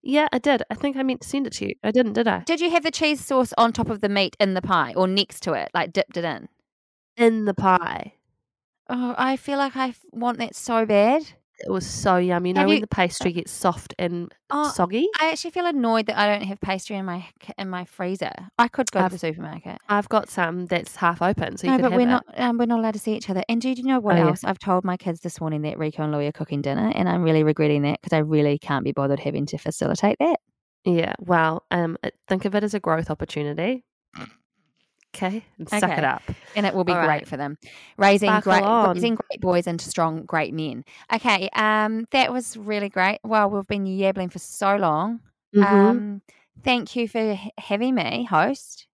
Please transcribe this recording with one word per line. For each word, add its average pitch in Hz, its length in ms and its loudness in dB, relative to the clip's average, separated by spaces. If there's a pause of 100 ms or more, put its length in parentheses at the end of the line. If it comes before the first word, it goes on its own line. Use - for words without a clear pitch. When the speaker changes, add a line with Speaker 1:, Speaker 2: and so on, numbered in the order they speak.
Speaker 1:
Yeah, 294 280 2
I 254 80 0
did. 269 300 2
I 220 60 -6
think 277 200 -2
I 262 80 -2
meant 262 180 -2
to - 80 -16
send 277 180 -2
it - 60 -10
to - 140 -6
you. - 160 -6
I 214 80 0
didn't, 226 220 4
did 226 140 2
I? 185 180 -2
Speaker 2:
Did 320 160 0
you 349 80 0
have 330 140 2
the 311 80 0
cheese 302 320 0
sauce 262 340 0
on 233 160 4
top - 160 -2
of 208 120 -4
the 202 80 0
meat 202 300 0
in 190 140 4
the 185 80 0
pie 165 340 2
or 185 120 4
next 196 340 -2
to 160 120 -2
it, 95 200 -4
like, 170 200 -2
dipped - 240 -2
it 170 60 -4
in? 147 240 -6 (720)
Speaker 1:
In 226 280 4
the 202 80 2
pie. 185 600 0 (760)
Speaker 2:
Oh, 247 280 -4
I 262 200 0
feel 277 200 -6
like 277 180 -2
I 262 140 -2
f-, - 240 -16
want 233 260 -2
that 233 160 -6
so 226 300 0
bad. 220 380 4 (360)
Speaker 1:
It - 120 -8
was 190 160 -2
so 185 300 2
yummy. 180 320 2
You 185 60 -2
Speaker 2:
Have 190 80 4
Speaker 1:
know 190 40 4
when 208 80 6
Speaker 2:
you 214 60 0
Speaker 1:
the 214 60 -6
pastry 180 460 0
gets 170 180 -8
soft - 460 -2
and 175 340 -4 (200)
Speaker 2:
Oh, 294 180 0
Speaker 1:
soggy? 214 380 0 (120)
Speaker 2:
I 320 120 2
actually 330 200 -6
feel 349 140 -4
annoyed 233 400 0
that 214 120 -4
I 208 100 4 (100)
don't 202 100 -6
have 196 140 -8
pastry 190 360 -6
in 190 80 -6
my 180 200 -6 (180)
c-, - 140 -16
in 190 120 -8
my 180 140 -8
freezer. 185 480 -6 (280)
I 240 80 6
could 247 240 -4
go 196 80 0
to 185 60 4
Speaker 1:
I've 180 60 0
Speaker 2:
the 185 60 -10
supermarket. 165 640 -8 (100)
Speaker 1:
I've 202 180 0
got - 220 0
some 175 380 -2
that's - 300 -4
half 170 240 0
open, 180 360 0
so - 80 -8
you 269 60 2
Speaker 2:
No, 262 60 4
Speaker 1:
could 262 80 4
Speaker 2:
but 240 60 4
Speaker 1:
have 240 80 4
Speaker 2:
we're 247 60 4
Speaker 1:
it. 240 40 2
Speaker 2:
not, 247 160 2 (100)
um, 240 240 0
we're 240 80 2
not 233 120 0
allowed 220 140 -2
to 208 60 -8
see 214 160 -2
each - 140 -10
other. 185 200 -2
And 233 100 0
do 254 120 -2
you 247 120 -6
know 262 160 2
what 202 160 2
Speaker 1:
Oh, 165 80 6
yeah. - 60 -
Speaker 2:
else? - 140 -2
I've 190 160 -2
told 185 260 0
my 185 120 -2
kids 170 240 -6
this - 200 -10
morning 156 220 -4
that - 160 -6
Rico 156 240 -4
and 151 80 -2
Louie 147 160 -2
are 147 40 -2
cooking 147 300 -6
dinner, 139 320 0
and 185 160 0
I'm 175 140 0
really 156 200 4
regretting 151 380 2
that 143 220 -2
'cause - 100 -4
I 160 60 4
really 151 400 2
can't 139 240 -2
be 143 80 -2
bothered 139 280 0
having 139 280 -4
to 151 100 -8
facilitate - 640 -2
that. 330 200 2 (460)
Speaker 1:
Yeah, 175 340 0
well, 165 520 0
um, 170 320 -2
uh, - 80 -4 (160)
think 185 180 -2
of 196 100 -2
it 208 80 2
as 208 120 -4
a 196 40 -2
growth 165 300 -2
opportunity. 160 720 -4 (1300)
Okay, 196 300 -6 (120)
and 160 120 -12
suck 208 140 0
Speaker 2:
Okay. 175 140 0
Speaker 1:
it 151 60 0
up. 131 260 -2 (260)
Speaker 2:
And 208 100 0
it 190 100 0
will 185 80 0
be 175 100 2
Speaker 1:
All 175 60 2
Speaker 2:
great 156 100 2 (120)
Speaker 1:
right. - 60 -16
Speaker 2:
for 147 100 -8
them. 143 200 -8 (400)
Raising 202 320 6
Speaker 1:
Sparkle 214 220 2
Speaker 2:
great, 190 120 6
Speaker 1:
on. 202 320 4
Speaker 2:
raising 226 200 0
great - 260 -10
boys 180 260 2
into 170 220 -6
strong, 160 360 -2
great 151 280 -2
men. 143 300 -6 (300)
Okay, 202 420 0
um, 214 560 0
that 262 200 2
was 247 260 -6
really 208 320 -4
great. 190 340 0
Well, 214 260 2
we've 202 180 -4
been 202 180 -2
yabbling 190 460 0
for 180 80 -12
so - 360 0
long. 190 460 0 (340)
Speaker 1:
Mm-hmm. 202 420 6
Speaker 2:
Um, 208 240 -8 (420)
thank 247 320 0
you 233 120 0
for 226 120 -4
h-, 208 380 -2
having 247 380 -2
me, 226 300 -2
host. 202 680 0